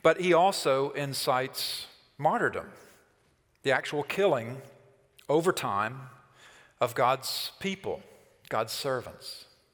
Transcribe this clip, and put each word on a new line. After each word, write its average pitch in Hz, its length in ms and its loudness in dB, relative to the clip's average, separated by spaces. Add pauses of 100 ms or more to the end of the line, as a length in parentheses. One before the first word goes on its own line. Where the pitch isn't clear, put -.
But 160 200 4
he 180 100 4
also 151 600 4
incites 135 920 -2 (300)
martyrdom, 151 520 0 (960)
the 135 80 2
actual 147 300 -2
killing 131 600 0 (680)
over 165 240 4
time 120 560 -2 (720)
of 120 140 0
God's - 680 0
people, 185 420 -6 (460)
God's 113 240 -2
servants. - 720 -8 (300)